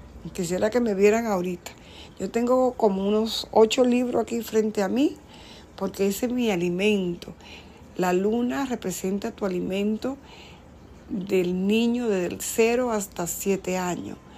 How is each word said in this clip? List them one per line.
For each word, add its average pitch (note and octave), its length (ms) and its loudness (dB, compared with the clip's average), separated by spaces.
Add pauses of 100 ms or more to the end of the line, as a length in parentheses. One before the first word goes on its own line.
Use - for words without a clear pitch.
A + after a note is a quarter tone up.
(340)
Quisiera F3+ 360 0
que B3 80 2
me A3+ 160 2
vieran G#3 320 6
ahorita. F3+ 460 -2 (480)
Yo G3 100 -4
tengo B3 440 2
como G3 340 0
unos G#3+ 420 0
ocho A3 340 6
libros B3 380 2
aquí A#3 180 -4
frente G#3+ 440 0
a - 20 -2
mí, C4 300 2 (580)
porque G3 320 -2
ese G3+ 200 -2
es A#3 60 -2
mi B3 160 0
alimento. F3+ 840 0 (640)
La F3+ 160 2
luna A#3+ 520 0
representa G3+ 680 -4
tu - 140 -6
alimento G3+ 720 -2 (880)
del F#3 580 0
niño A#3 420 2
desde F#3 180 0
el - 140 -6
cero A#3+ 520 2
hasta G3 340 -4
siete F#3 520 -2
años. F3 380 -4 (220)